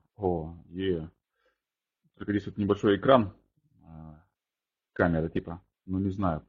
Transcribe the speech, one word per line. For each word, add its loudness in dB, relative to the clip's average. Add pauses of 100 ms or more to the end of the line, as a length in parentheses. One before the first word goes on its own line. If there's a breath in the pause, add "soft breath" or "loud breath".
(180)
О, -2 (140)
е. -4 (1040)
Только -4
здесь 0
вот -12
небольшой 4
экран, 4 (500)
а, -20 (720)
камера 2
типа. -8 (240)
Ну, -4
не 0
знаю, -2